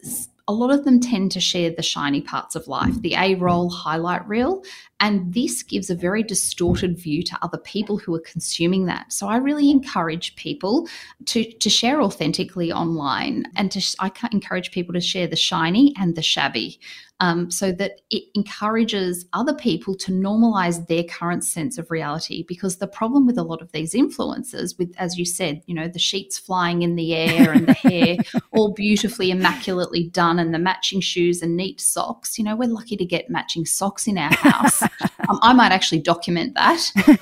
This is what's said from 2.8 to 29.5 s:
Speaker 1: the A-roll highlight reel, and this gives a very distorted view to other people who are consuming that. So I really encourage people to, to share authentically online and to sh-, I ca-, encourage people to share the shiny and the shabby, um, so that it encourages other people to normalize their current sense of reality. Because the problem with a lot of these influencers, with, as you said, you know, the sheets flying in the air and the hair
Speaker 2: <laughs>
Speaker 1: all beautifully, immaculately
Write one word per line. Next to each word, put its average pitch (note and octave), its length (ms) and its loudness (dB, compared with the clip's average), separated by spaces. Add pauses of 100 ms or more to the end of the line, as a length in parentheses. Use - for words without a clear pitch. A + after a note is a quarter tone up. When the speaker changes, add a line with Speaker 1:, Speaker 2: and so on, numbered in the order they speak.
Speaker 1:
the E3 140 -2
A-roll F3+ 540 2
highlight E3 580 -4
reel, C4 360 0 (360)
and F#3+ 340 0
this B3 300 -2
gives - 260 -6
a F3+ 60 -2
very F3+ 280 -2
distorted F3 760 -2
view D#3 260 -4
to - 180 -8
other E3+ 160 -6
people G3+ 400 -6
who F3+ 180 -6
are E3 60 -6
consuming F3+ 640 -2
that. - 260 -6
So - 160 -6
I G#3+ 100 0
really C#4+ 340 2
encourage E3+ 640 -2
people G#3+ 520 -2 (380)
to, A3 260 -2
to - 180 -2
share C4+ 320 2
authentically F3 720 -2
online C#3+ 760 -2 (100)
and G3 160 0
to F#3+ 100 -4
sh-, - 180 -2
I F#3+ 100 -2
ca-, - 220 -6
encourage F#3 400 -2
people F3 220 -4
to F3+ 80 0
share F3 260 -2
the E3+ 80 -4
shiny F#3 640 4
and F3 180 0
the D#3+ 60 -4
shabby, C#3+ 580 -2 (420)
um, F3 280 2
so F#3+ 220 0
that F#3+ 380 -6
it - 140 -4 (120)
encourages G#3 960 -2
other B3 220 0
people F#3+ 420 -2
to - 160 -6
normalize F#3+ 760 2
their E3+ 160 2
current E3+ 420 -4
sense D3 320 -4
of E3 120 -10
reality. D#3+ 560 -6
Because F3+ 320 -6
the G3 100 -6
problem B3+ 380 2
with A#3+ 120 4
a E3+ 60 0
lot E3 180 -6
of E3 100 -20
these D#3 220 -4
influencers, - 840 -2
with, F3 200 -4
as F3+ 200 -4
you F3 60 -4
said, E3+ 420 -4
you F3 80 -8
know, D#3+ 140 -6
the F3 120 -10
sheets - 380 -4
flying F3 440 0
in E3+ 140 2
the E3 200 -2
air D#3+ 380 6
and E3 140 4
the C4 60 6
hair F3+ 440 4 (180)
Speaker 2:
<laughs> - 160 -4
Speaker 1:
all G#3 220 2
beautifully, G3+ 580 0
immaculately F3+ 800 -2